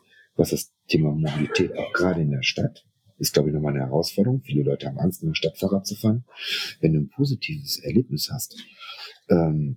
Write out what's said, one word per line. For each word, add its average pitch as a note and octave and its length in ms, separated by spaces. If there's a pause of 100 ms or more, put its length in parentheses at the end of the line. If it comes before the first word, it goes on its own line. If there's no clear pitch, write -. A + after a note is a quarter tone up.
(360)
was E2 140
das - 220 (140)
Thema D#2 260
Mobilität D2+ 640
auch - 160
gerade F2+ 300
in D2 80
der C2+ 120
Stadt - 420 (340)
ist, - 160
glaub D2 140
ich, D2+ 40
nochmal D2 220
eine C#2 100
Herausforderung. G2 580
Viele D2 200
Leute C#2 240
haben - 120
Angst, F2+ 240
in D#2+ 80
der D#2 40
Stadt - 240
Fahrrad F#2+ 280
zu G#2 100
fahren. A2+ 280 (560)
Wenn D#2+ 120
du D2+ 80
ein C#2+ 80
positives C#3 720
Erlebnis C#3+ 500
hast, - 260 (720)
ähm, D#2 480